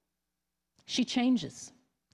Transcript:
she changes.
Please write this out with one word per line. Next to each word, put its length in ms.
she 200
changes. 680